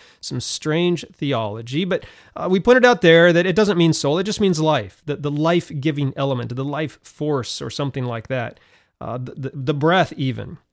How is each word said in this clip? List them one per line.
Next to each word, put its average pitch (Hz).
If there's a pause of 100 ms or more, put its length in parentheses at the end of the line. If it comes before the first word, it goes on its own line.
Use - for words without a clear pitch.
(220)
some -
strange 170
theology. 120
But, 185 (320)
uh, 165
we 185
pointed 247
out 240
there 170
that 175
it 185
doesn't 202
mean 165
soul. 151
It 190
just 202
means 190
life, 143
the, 143
the 147
life-giving 147
element, 123
the 131
life 143
force 147
or 139
something 135
like 117
that, 127 (400)
uh, 117
the, 127
the, 135
the 139
breath 160
even 123 (140)